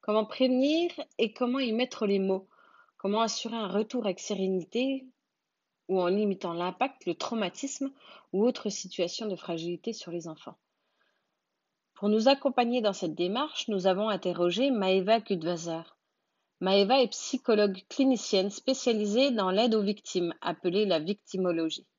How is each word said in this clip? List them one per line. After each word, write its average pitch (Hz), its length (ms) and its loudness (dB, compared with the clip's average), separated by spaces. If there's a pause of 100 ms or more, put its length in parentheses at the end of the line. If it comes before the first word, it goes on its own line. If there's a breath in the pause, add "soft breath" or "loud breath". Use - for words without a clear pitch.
Comment 214 260 2
prévenir 269 640 2 (280)
et 226 140 0
comment 254 280 -2
y 240 120 -2
mettre 240 320 -2
les 196 140 2
mots ? 190 300 -2 (480 soft breath)
Comment 208 240 -2
assurer 226 340 -2
un 220 140 -4
retour 220 380 -2
avec 185 120 -2
sérénité 208 880 -2 (800)
ou 190 140 0
en 175 80 2
limitant 190 440 0
l'impact, 185 540 -4
le 175 80 -2
traumatisme 240 800 -6 (400 loud breath)
ou 196 120 2
autre 240 260 0
situation 185 580 -6
de 185 80 -4
fragilité 170 560 -6
sur - 180 -12
les 170 160 -8
enfants ? 156 320 -16 (1400)
Pour 202 140 -2
nous 220 180 4
accompagner 254 540 2
dans 208 120 2
cette 160 220 -4
démarche, 214 540 -4
nous 196 180 0
avons 196 220 2
interrogé 185 640 0
Maeva 196 480 2
Kudvazer. 170 760 -4 (640)
Maeva 202 400 4
est 240 80 4
psychologue 208 680 0 (100)
clinicienne 208 600 2
spécialisée 233 800 0
dans 202 200 2
l'aide 220 260 4
aux 214 60 2
victimes, 185 580 -2
appelée 175 440 0
la 180 140 2
victimologie. 170 880 -2 (120)